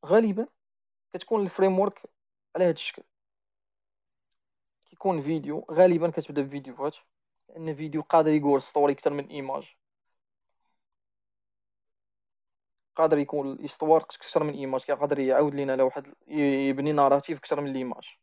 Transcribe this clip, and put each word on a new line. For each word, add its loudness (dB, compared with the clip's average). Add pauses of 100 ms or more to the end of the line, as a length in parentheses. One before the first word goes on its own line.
غالبا 2 (640)
كتكون -4
الفريم 2
ورك -4 (460)
على 2
هاد 2
الشكل، -10 (1900)
كيكون -2
فيديو، -6
غالبا 6
كتبدا -6
بفيديوهات، -8 (520)
لان -10
الفيديو -6
قادر 4
يقول 4
ستوري 2
اكثر -2
من -6
ايماج، -10 (3250)
قادر 4
يكون -2
الاستوار 0
اكثر -4
من -4
ايماج، -6
كيقدر -2
يعاود 2
لينا -4
على 2
واحد، -4 (140)
ي-، 0
يبني -2
ناراتيف 2
اكثر -4
من -6
ليماج. -10